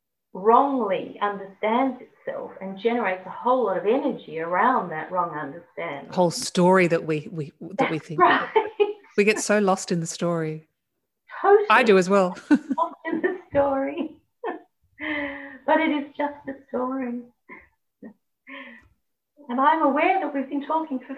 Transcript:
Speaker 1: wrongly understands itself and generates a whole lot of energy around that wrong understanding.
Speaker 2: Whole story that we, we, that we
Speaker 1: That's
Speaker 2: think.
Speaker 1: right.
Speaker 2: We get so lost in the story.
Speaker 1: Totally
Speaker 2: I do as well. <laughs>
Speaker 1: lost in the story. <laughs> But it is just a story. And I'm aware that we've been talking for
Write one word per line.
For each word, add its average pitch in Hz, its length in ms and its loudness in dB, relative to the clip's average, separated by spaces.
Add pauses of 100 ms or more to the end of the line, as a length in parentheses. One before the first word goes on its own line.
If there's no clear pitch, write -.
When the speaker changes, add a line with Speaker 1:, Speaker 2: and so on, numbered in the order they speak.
(340)
Speaker 1:
wrongly 226 880 2
understands 214 800 -2
itself - 580 -12
and 190 200 -12
generates 208 460 -2
a 180 40 -14
whole 247 380 0
lot 185 100 0
of 175 80 -4
energy 233 540 -2
around 185 500 0
that 156 220 -8
wrong 180 260 -2
understanding. 151 720 -12
Speaker 2:
Whole 180 200 2
story 180 560 4
that 165 180 -2
we, 156 260 -4
we, 160 220 -8 (240)
that 254 140 0
we 160 80 -4
Speaker 1:
That's - 80 -18
Speaker 2:
think. 156 120 -4
Speaker 1:
right. - 300 4 (680)
Speaker 2:
We 208 100 4
get 208 140 2
so 208 200 2
lost 190 320 2
in 175 80 0
the 165 80 -4
story. 160 600 -4 (720)
Speaker 1:
Totally 403 280 6
Speaker 2:
I 233 140 6
do 202 140 8
as 180 120 2
well. 190 340 2
<laughs> - 60 -2
Speaker 1:
lost 330 460 0 (100)
in 320 160 -4
the - 180 -2 (100)
story. 277 680 -2 (280)
<laughs> 339 120 -6 (1080)
But 311 140 4
it 302 120 2
is 285 140 -2 (120)
just 294 180 -4 (120)
a 269 60 -8 (140)
story. 247 540 -4 (2250)
And 247 100 -2
I'm 311 240 4
aware 330 360 2
that 285 140 -6
we've 269 160 -4
been 277 160 -6
talking 311 340 -4
for 269 180 -14